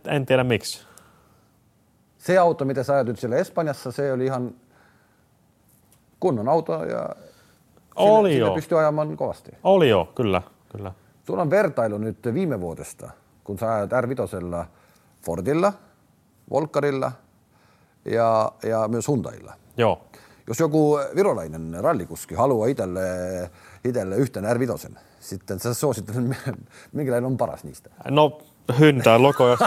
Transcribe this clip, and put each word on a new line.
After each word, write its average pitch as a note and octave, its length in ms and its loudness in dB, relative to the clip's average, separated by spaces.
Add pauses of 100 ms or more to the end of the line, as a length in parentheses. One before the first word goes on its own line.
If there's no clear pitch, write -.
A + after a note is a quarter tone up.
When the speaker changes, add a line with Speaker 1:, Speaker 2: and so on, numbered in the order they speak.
Speaker 1:
en D3 180 0
tiedä C3 180 4
miksi. - 380 -2 (1400)
Speaker 2:
Se F3+ 200 0
auto, E3 280 2
mitä C3+ 180 -2
sä C#3 100 -2
ajat C3 140 0
nyt A2+ 120 -6
siellä B2 180 -4
Espanjassa, D#3 540 -4
se C#3 220 -4
oli B2+ 120 -2
ihan B2 300 -6 (1600)
kunnon B2+ 300 0
auto D#3+ 360 0
ja - 240 -6 (840)
Speaker 1:
Oli G#3 340 6
Speaker 2:
sillä, D3 60 2
sillä A2+ 120 4
Speaker 1:
joo. F#2+ 80 2
Speaker 2:
pystyi D#3+ 220 -2
ajamaan D3+ 400 0
kovasti. - 340 -8 (120)
Speaker 1:
Oli F3+ 260 6
joo, F#2 160 4
kyllä, F#2+ 360 -2 (300)
kyllä. G2+ 200 -12 (360)
Speaker 2:
Sulla F#3 140 -2
on D3+ 80 -2
vertailu C3 480 0
nyt G#2+ 200 -6 (160)
viime D3 280 -2
vuodesta, - 480 -12 (340)
kun G2+ 160 -10
sä A2+ 160 -2
ajat G2+ 140 -2 (120)
R A#2+ 80 -4
vitosella F2 560 -6 (560)
Fordilla, C#3 520 -2 (760)
Volkkarilla C#3 640 -2 (960)
ja, A2+ 460 0 (120)
ja A2 240 -2
myös A2+ 200 -4
Hyundailla. - 460 -6 (240)
Speaker 1:
Joo. A2 240 2 (460)
Speaker 2:
Jos A2+ 120 -6
joku D3+ 400 2 (160)
virolainen E2 640 -2
rallikuski F#2 540 -4
haluaa A#2+ 320 2
itelle, F#2+ 340 -2 (840)
itelle G2+ 320 -4
yhten A#2+ 400 -2
R A#2 40 -2
vitosen, A#2 400 -6 (200)
sitten F#2+ 400 -10
sä A#2+ 140 -4
suosittelet, A#2+ 640 -4 (260)
<laughs> - 300 -20
minkälainen B2+ 340 -2
on C3 100 -2
paras - 260 -6
niistä? - 260 -20 (200)
Speaker 1:
No, D3 300 4 (400)
Hyundai A#2+ 400 8
logo, C3 280 6
jos B2 200 4